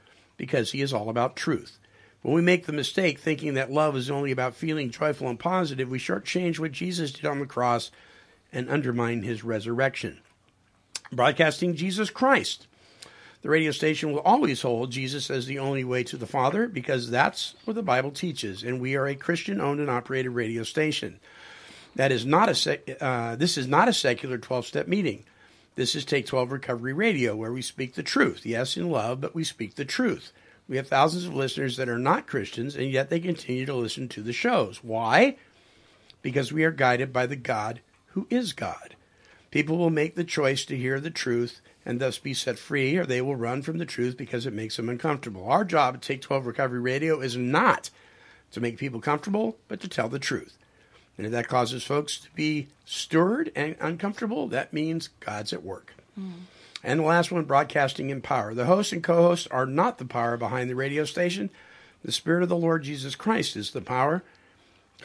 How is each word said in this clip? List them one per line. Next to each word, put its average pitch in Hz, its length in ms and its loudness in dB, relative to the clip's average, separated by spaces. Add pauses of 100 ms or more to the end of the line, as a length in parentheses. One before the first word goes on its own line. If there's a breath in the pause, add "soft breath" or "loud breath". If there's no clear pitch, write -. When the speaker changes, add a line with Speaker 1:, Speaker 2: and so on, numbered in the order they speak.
(360 soft breath)
Speaker 1:
because 127 360 0
he 139 100 -4
is 135 100 -2
all 107 160 -2
about 120 280 0
truth. - 420 -4 (440 soft breath)
When 135 120 2
we 170 80 6
make 175 240 4
the 151 60 -4
mistake 147 480 0
thinking 151 340 -2
that 135 160 -2
love 147 260 2
is 131 140 -2
only 139 220 0
about 127 240 -2
feeling 156 340 -2
joyful 135 380 -2
and 123 100 -4
positive, 151 520 0
we 131 80 -2
shortchange 175 600 -2
what 160 140 -4
Jesus 170 400 -4
did - 140 -8
on 143 120 -2
the 139 80 -4
cross 123 440 0 (600 soft breath)
and 127 160 -4
undermine 120 540 0
his 110 220 -6
resurrection. 117 760 -2 (920)
Broadcasting 151 640 4
Jesus 190 340 -2
Christ. - 560 2 (760 loud breath)
The 143 80 -2
radio 156 220 6
station 156 400 0
will 147 80 0
always 196 420 4
hold 123 280 0
Jesus 135 400 -4
as 131 160 -2
the 139 120 -6
only 135 260 -2
way 127 200 0
to 120 120 -10
the 113 100 -8
Father 151 400 2
because 131 440 -2
that's - 440 2 (120)
what 220 80 -4
the 226 80 -4
Bible 135 280 2
teaches, 123 520 -6
and 123 180 -4
we 131 160 -2
are 139 100 0
a 139 80 -2
Christian-owned 147 680 -2
and 147 100 0
operated 127 420 -2
radio 113 300 -2
station. 147 580 -2 (760 loud breath)
That 135 160 4
is 120 140 0
not 165 240 6
a 160 60 2
sec-, - 340 -2 (140)
uh, 117 340 -2
this 156 220 2
is 127 100 -2
not 160 200 6
a 226 40 6
secular 127 460 0
twelve-step 131 500 -2
meeting. 170 360 0 (520 soft breath)
This 127 180 0
is 147 120 -6
Take 139 200 0
Twelve 127 260 -2
Recovery 127 420 -4
Radio, 143 420 2
where 113 160 -4
we 131 80 -4
speak 127 340 -8
the 147 80 -4
truth. - 440 2
Yes, 117 320 0
in 170 120 0
love, 123 300 0
but - 140 -4
we 165 100 -2
speak - 300 -8
the 139 100 -4
truth. - 480 0 (340 soft breath)
We 131 120 -2
have 135 100 -4
thousands 165 380 4
of 135 80 -6
listeners 135 420 -2
that 127 140 -2
are 117 80 0
not 165 280 2
Christians, 123 480 -4
and 135 160 -2
yet 135 200 0
they 170 100 0
continue 135 460 -2
to 139 80 -4
listen 123 340 -4
to 104 140 -10
the 117 100 -4
shows. 131 500 0
Why? 117 540 4 (840 soft breath)
Because 135 300 0
we 156 120 2
are 160 60 4
guided 127 420 2
by 127 140 2
the 139 100 -6
God 113 440 -4 (320)
who 190 180 -4
is 233 240 0
God. - 420 -8 (540 soft breath)
People 151 260 0
will 170 140 4
make 156 240 0
the 170 100 -2
choice 135 400 0
to 139 120 -6
hear 131 220 -2
the 156 120 -8
truth 120 500 -2 (260 soft breath)
and 120 140 -4
thus 127 180 -2
be 117 160 -8
set 120 240 -4
free, 139 380 0
or 180 80 2
they 127 160 0
will 135 160 -2
run 120 240 -2
from 160 160 -4
the 170 80 -4
truth 123 320 -2
because 123 300 -6
it 113 80 -4
makes 110 220 -6
them 117 120 -4
uncomfortable. 120 600 -4
Our 185 160 4
job 147 320 4
at 123 60 -16
Take 135 200 -6
Twelve 135 240 -2
Recovery 123 340 -2
Radio 139 400 2
is 123 160 -4
not 165 540 2 (600 loud breath)
to 110 80 -8
make 117 180 -2
people 127 220 -6
comfortable, 202 580 0 (100)
but 208 120 -8
to 196 80 -8
tell 113 200 -2
the 135 100 -4
truth. - 380 -4 (640 soft breath)
And 101 80 -4
if 113 60 -4
that 120 140 0
causes 123 380 0
folks 147 340 -2
to - 160 -20
be 151 340 -2 (180)
stirred 208 680 2
and 151 260 -2
uncomfortable, 202 680 -4
that - 240 -4
means 160 380 -2 (100)
God's 107 320 -6
at 92 100 -6
work. - 320 -12 (240)
Speaker 2:
Mm. 190 140 -10 (500 loud breath)
Speaker 1:
And 143 180 2
the 156 40 2
last 165 260 4
one, 170 140 0
broadcasting 143 680 2
in 135 120 -6
power. 113 320 -2
The 120 100 0
host 185 280 4
and 165 120 -4
co-host 170 480 6
are 131 140 2
not 175 320 2
the - 60 -10
power 117 320 0
behind 123 320 -2
the 127 60 -4
radio 139 300 -2
station. 180 460 -2 (540 loud breath)
The - 80 -8
Spirit 170 300 2
of 175 60 2
the 175 80 2
Lord 165 260 2
Jesus 135 320 -6
Christ - 420 0
is 104 140 -6
the - 100 -6
power. 135 440 0 (800 soft breath)